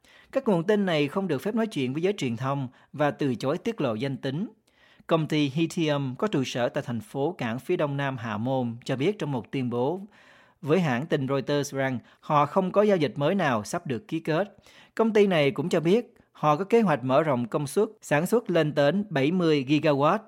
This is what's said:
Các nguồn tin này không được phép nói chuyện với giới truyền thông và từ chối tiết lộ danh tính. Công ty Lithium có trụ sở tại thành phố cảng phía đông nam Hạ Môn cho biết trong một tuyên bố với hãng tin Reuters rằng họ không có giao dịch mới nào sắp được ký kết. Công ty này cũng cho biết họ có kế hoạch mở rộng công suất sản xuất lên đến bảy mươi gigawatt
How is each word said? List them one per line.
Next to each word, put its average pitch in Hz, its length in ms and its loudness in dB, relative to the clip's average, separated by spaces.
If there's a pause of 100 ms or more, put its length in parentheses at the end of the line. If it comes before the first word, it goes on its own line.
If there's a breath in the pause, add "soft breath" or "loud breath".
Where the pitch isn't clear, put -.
(320 soft breath)
Các 269 160 -2
nguồn 170 160 2
tin 208 220 2
này 151 220 2
không 196 200 -4
được 139 100 0
phép 202 160 -4
nói 226 120 0
chuyện 135 260 -2
với 160 100 -6
giới 190 140 2
truyền 123 200 -4
thông 135 320 -4 (240 soft breath)
và 143 180 0
từ 139 240 -2
chối 131 240 -2
tiết 220 220 -6
lộ 123 140 0
danh 131 220 -4
tính. 147 320 -6 (580 soft breath)
Công 160 200 0
ty 147 300 0
Lithium 151 580 -2
có 208 120 -2
trụ 165 180 0
sở 123 240 -2
tại - 180 -6
thành 117 140 -6
phố 147 380 -4
cảng 120 200 -4
phía 180 180 -4
đông 143 200 -2
nam 139 200 -4
Hạ 110 200 -6
Môn 120 480 -2
cho 139 120 -4
biết 180 220 -2
trong 151 140 -4
một 117 180 -6
tuyên 131 200 -4
bố 131 300 -2 (600 soft breath)
với 156 180 2
hãng 143 260 0
tin 139 220 -2
Reuters 139 460 -2
rằng 135 240 -2 (220 soft breath)
họ 147 260 2
không 185 260 0
có 202 100 4
giao 208 140 4
dịch 139 200 0
mới 147 180 2
nào 135 300 0
sắp - 220 -8
được 120 220 -6
ký 160 120 -4
kết. 170 360 -2 (380 soft breath)
Công 226 180 2
ty 208 140 6
này 156 240 4
cũng 147 180 -2
cho 180 120 2
biết 190 340 2 (180)
họ 151 240 2
có 180 80 -2
kế 233 160 4
hoạch 151 240 2
mở 131 180 4
rộng 123 260 0
công 147 180 -2
suất 202 220 0 (140)
sản 151 240 2
xuất 233 240 0
lên 156 240 2
đến 151 360 2
bảy 147 220 2
mươi 160 360 2
gigawatt 151 600 2